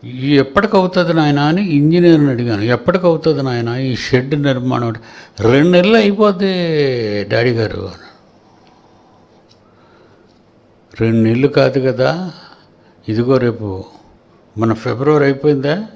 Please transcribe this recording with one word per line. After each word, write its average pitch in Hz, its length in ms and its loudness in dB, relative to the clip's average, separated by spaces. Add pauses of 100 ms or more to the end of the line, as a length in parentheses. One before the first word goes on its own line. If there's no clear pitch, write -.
"ఈ 127 340 0
ఎప్పటికవుతుంది 185 760 0
నాయనా?" 147 320 2
అని 180 240 0
ఇంజనీర్ని 156 600 4
అడిగాను. 120 320 -2
"ఎప్పటికవుతుంది 156 800 0
నాయనా 120 340 -4
ఈ 131 180 -4
షెడ్ 139 480 -2
నిర్మాణం?" 123 440 -2
అంటే, 113 120 -6 (400)
"రెండు 131 300 4
నెలలు 180 260 4
అయిపోద్ది 202 580 2 (720)
డాడీ 117 280 0
గారు" 104 300 -4
అని. 92 260 -14 (3000)
"రెండు 113 280 2
నెలలు 123 200 2
కాదు 135 320 2
కదా, 131 540 -2 (760)
ఇదిగో 120 280 0
రేపు 107 480 -4 (720)
మన 113 160 0
ఫిబ్రవరి 135 500 -2
అయిపోయిందా 143 720 -2